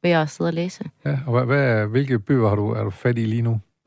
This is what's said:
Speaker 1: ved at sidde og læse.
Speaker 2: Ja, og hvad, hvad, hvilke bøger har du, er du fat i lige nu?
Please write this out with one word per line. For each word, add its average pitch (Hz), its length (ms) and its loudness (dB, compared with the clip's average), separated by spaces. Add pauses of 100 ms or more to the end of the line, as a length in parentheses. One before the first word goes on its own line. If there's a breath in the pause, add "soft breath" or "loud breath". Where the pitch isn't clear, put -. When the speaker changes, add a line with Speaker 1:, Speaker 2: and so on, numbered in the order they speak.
Speaker 1:
ved 175 80 4
at 156 180 2
sidde 170 200 -4
og 165 40 -4
læse. 175 300 -6 (220)
Speaker 2:
Ja, 143 120 -2 (100)
og 127 40 -2
hvad, 123 140 2
hvad, 120 420 2
hvilke 127 320 0
bøger 113 300 2
har 101 60 2
du, 104 160 0
er 110 120 -4
du 107 60 -4
fat 117 280 -2
i 117 40 -2
lige 113 200 -2
nu? 113 180 0 (280)